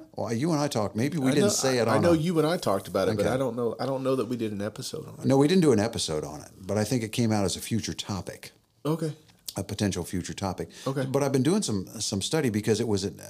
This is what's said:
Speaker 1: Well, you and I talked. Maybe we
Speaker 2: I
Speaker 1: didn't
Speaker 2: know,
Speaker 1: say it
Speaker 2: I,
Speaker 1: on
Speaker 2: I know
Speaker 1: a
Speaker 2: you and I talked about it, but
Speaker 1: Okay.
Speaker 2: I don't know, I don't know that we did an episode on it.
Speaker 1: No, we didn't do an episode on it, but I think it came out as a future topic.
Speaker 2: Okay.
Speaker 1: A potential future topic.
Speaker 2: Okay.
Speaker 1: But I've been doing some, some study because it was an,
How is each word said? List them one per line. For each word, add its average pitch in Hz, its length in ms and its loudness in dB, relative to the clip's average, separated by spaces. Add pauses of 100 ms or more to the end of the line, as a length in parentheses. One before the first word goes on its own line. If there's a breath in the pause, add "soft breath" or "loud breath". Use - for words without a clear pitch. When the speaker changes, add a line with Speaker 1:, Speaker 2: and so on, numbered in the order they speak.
(160)
Speaker 1:
Well, 104 160 -4
you 131 200 0
and 147 100 2
I 147 60 2
talked. 104 280 -2
Maybe 135 220 0
we 131 140 0
Speaker 2:
I - 0 -
Speaker 1:
didn't 139 140 4
Speaker 2:
know, 131 40 6
Speaker 1:
say 131 300 2
it 110 80 4
Speaker 2:
I, 113 60 4
Speaker 1:
on 131 40 4
Speaker 2:
I 151 40 2
know 170 120 6
Speaker 1:
a 165 40 4
Speaker 2:
you 160 200 0
and 151 100 4
I 175 100 0
talked 98 300 0
about 95 220 2
it, 107 80 0
but 101 80 2
Speaker 1:
Okay. 107 80 0
Speaker 2:
I 127 40 0
don't 131 180 -2
know, 120 240 -2
I 127 80 -4
don't 135 160 -4
know 131 120 0
that 123 100 0
we 123 120 -4
did 110 140 -4
an 101 100 -6
episode - 460 -8
on - 120 -16
it. - 60 -4
Speaker 1:
No, 131 120 6
we 143 100 6
didn't 185 160 6
do 151 80 6
an 107 80 6
episode 85 440 0
on 71 180 -10
it, - 180 -18
but 98 180 -2
I 107 60 2
think 117 180 0
it 110 100 -6
came 117 200 2
out 104 120 2
as 90 120 0
a - 40 -6
future 95 360 -4
topic. - 560 -8 (340)
Speaker 2:
Okay. 156 260 -2 (460)
Speaker 1:
A 98 60 -4
potential 98 420 -2
future 87 300 -6
topic. - 340 -6 (160 loud breath)
Speaker 2:
Okay. 135 200 -2
Speaker 1:
But 135 180 2
I've 135 80 0
been 131 120 2
doing 190 200 2
some, 98 240 -2 (120)
some 101 220 -2
study 147 300 0
because 107 280 2
it 120 80 -2
was 101 160 0
an, 85 160 -6 (100)